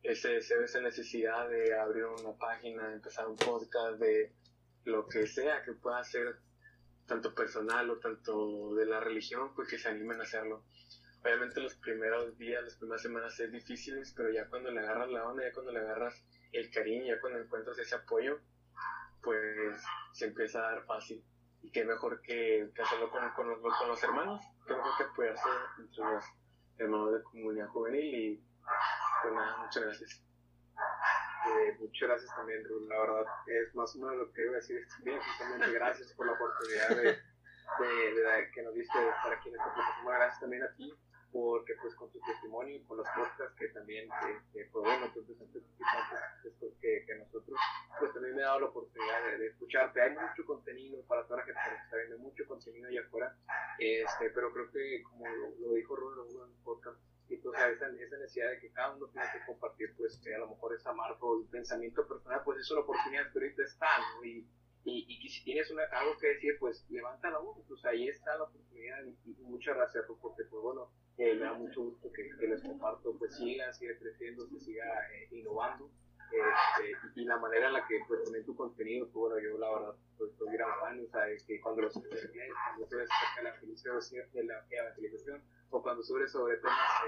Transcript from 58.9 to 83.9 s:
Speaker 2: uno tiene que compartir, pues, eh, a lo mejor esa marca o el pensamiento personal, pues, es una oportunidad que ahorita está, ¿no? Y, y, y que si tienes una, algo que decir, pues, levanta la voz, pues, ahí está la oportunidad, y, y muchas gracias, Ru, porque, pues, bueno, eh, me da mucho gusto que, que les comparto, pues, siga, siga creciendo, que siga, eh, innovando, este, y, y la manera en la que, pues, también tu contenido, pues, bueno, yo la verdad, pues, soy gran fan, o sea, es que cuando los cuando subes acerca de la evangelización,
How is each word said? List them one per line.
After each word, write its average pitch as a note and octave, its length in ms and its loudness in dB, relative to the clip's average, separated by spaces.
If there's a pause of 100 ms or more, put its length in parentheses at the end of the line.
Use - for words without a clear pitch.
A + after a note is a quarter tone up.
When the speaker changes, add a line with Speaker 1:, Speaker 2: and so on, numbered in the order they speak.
Speaker 2:
uno C#3 140 -10
tiene - 240 -6
que - 140 -10
compartir, - 500 -8
pues, A2+ 320 -4
eh, A2 80 -6
a A2 40 -4
lo A2+ 100 -6
mejor A#2 260 -6
esa A2 160 -6
marca A2+ 300 -4
o A#2 180 4
el A2 80 -6
pensamiento A#2 580 -2
personal, - 380 -4
pues, C3+ 160 0
es - 120 -6
una D3+ 100 4
oportunidad C#3+ 500 0
que C3+ 80 0
ahorita C#3 240 0
está, - 240 0 (120)
¿no? A#2+ 260 -4
Y, A#2 200 -10 (380)
y, A#2+ 240 -4
y B2 140 -12
que C3+ 80 -12
si - 160 -10
tienes - 260 0
una, D#4 120 0 (100)
algo - 240 2
que A4+ 100 4
decir, G#4+ 320 4
pues, - 300 -2
levanta - 400 -4
la E4 80 0
voz, G4+ 200 -4 (120)
pues, - 160 -10
ahí B2+ 240 2
está D3 260 -2
la - 80 -2
oportunidad, A#2+ 640 -10
y, A#2+ 260 -16
y C3 120 -14
muchas B2 340 -4
gracias, B2 320 2
Ru, A2+ 100 -10
porque, - 240 -8
pues, G#2+ 180 -8
bueno, B2+ 300 -6 (260)
eh, A#2 180 6
me A2 100 -2
da A2+ 80 -2
mucho A#2+ 300 -6
gusto - 280 -8
que, G#4 160 -8 (100)
que - 100 2
les - 160 2
comparto, - 540 -4
pues, - 200 -6
siga, B2 340 -4
siga B2 260 -8
creciendo, A#2+ 520 -10
que C#3+ 100 -12
siga, A2+ 240 -8 (300)
eh, - 180 -16
innovando, A2 580 -4 (420)
este, G#4 600 6 (240)
y, A#2+ 60 -6
y A#2+ 40 -2
la A#2+ 120 2
manera A2+ 300 4
en C3+ 60 4
la B2+ 140 2
que, A2 100 2 (120)
pues, A2+ 160 2
también A2 200 -4
tu A#2+ 120 -6
contenido, A#2 480 -2
pues, A2+ 260 0
bueno, A2 80 2
yo G#2+ 180 -2
la A2 140 0
verdad, G#2+ 240 -2 (220)
pues, G#2+ 200 -2
soy A2 140 -2
gran A2+ 180 2 (120)
fan, B2 180 -4
o A#2 100 -8
sea, G#2+ 200 2
es G#2 160 -6
que G#2+ 160 -4
cuando A2 220 2
los G#2+ 100 2
cuando - 160 -8 (800)
subes - 200 -2
acerca - 280 4
de - 60 -4
la - 60 -2
evangelización, - 840 -6